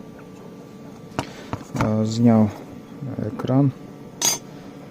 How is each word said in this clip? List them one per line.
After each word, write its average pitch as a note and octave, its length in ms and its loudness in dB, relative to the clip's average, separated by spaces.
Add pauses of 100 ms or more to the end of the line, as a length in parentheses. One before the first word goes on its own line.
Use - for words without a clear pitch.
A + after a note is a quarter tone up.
(1800)
Е, A2 220 2
зняв A2 440 8 (800)
екран. C3 440 4 (1200)